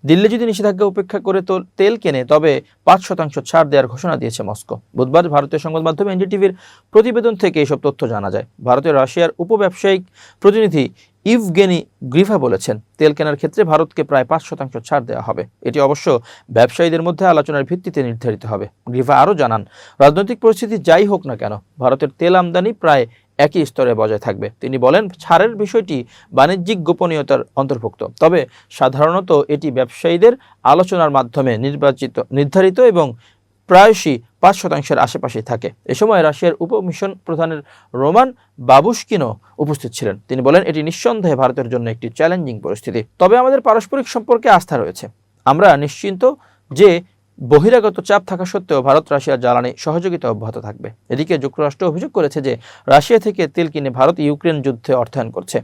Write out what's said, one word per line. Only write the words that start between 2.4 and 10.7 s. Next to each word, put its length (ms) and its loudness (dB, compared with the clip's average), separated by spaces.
পাঁচ 220 6
শতাংশ 260 -6
ছাড় 220 2
দেওয়ার 220 2
ঘোষণা 280 -6
দিয়েছে 280 -8
মস্কো। 260 -10
বুধবার 280 2
ভারতীয় 300 -2
সংবাদ 240 -6
মাধ্যম 260 -2
এনডিটিভির 380 -2
প্রতিবেদন 480 2
থেকে 220 0
এসব 220 -2
তথ্য 140 -4
জানা 220 -6
যায়। 120 -6
ভারতের 320 2
রাশিয়ার 420 -2
উপব্যবসায়িক 600 -2
প্রতিনিধি 420 2